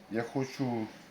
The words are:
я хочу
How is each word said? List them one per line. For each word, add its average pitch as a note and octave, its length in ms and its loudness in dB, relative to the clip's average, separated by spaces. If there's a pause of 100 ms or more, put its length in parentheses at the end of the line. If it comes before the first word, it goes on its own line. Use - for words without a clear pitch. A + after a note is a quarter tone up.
(100)
я A2 120 2
хочу B2 640 2 (240)